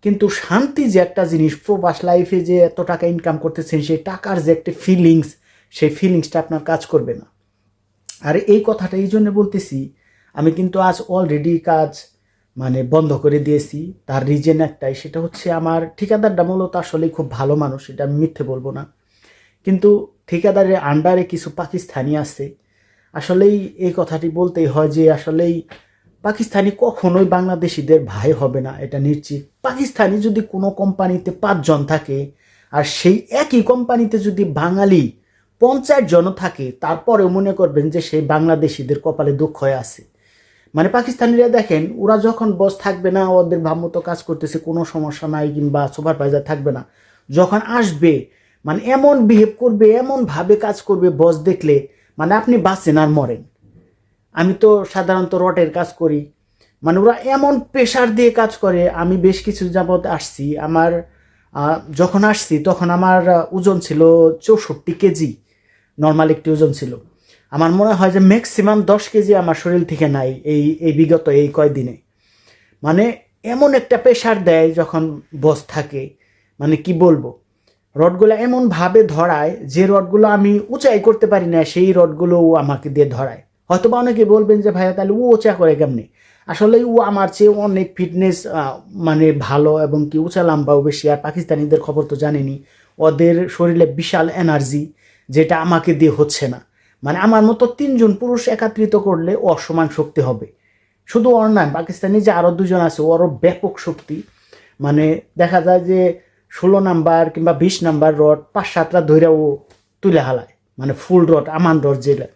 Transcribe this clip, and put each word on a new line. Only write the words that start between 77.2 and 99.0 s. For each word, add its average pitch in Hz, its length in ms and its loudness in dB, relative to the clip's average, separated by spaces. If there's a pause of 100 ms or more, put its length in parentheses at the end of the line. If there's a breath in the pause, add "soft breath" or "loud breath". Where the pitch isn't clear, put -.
রডগুলো 180 380 4
এমনভাবে 220 720 2
ধরায় 160 600 -2
যে 151 240 0
রডগুলো 196 400 2
আমি 208 400 2
উঁচাই 247 320 2
করতে 220 260 2
পারি 185 200 2
না, 165 180 2
সেই 180 280 2
রডগুলো 175 480 2
ও 165 140 6
আমাকে 143 340 -2
দিয়ে 143 180 2
ধরায়। 127 360 -8 (260)
হয়তোবা 226 300 2
অনেকে 240 260 2
বলবেন 214 360 4
যে, 202 100 0
"ভাইয়া, 185 220 -2
তাহলে 196 200 -2
ও 214 40 0
উঁচা 226 380 2
করে 170 200 4
কেমনে?" 135 280 -2 (440 soft breath)
আসলে 220 380 4
ও 233 160 2
আমার 202 280 0
চেয়ে 208 220 4
অনেক 202 460 -2
ফিটনেস, 180 500 -2
আহ, 143 400 -6
মানে 156 460 2
ভালো, 147 460 0
এবং 151 340 -2
কি 156 60 -2
উঁচা 170 240 -2
লম্বাও 147 400 2
বেশি। 147 280 -2
আর 147 60 0
পাকিস্তানিদের 151 640 -2
খবর 151 220 -4
তো 143 140 -6
জানেনই, 139 460 -4 (360 soft breath)
ওদের 170 500 2
শরীরে 170 380 2
বিশাল 165 420 -2
এনার্জি, 147 640 -2 (360 soft breath)
যেটা 156 320 2
আমাকে 175 340 0
দিয়ে 151 160 4
হচ্ছে 147 380 -2
না। 123 120 -8 (420)
মানে 151 160 -4
আমার 220 240 4
মতো 226 240 2
তিনজন 240 480 0
পুরুষ 240 340 -4
একত্রিত 214 480 -2
করলে 190 400 -2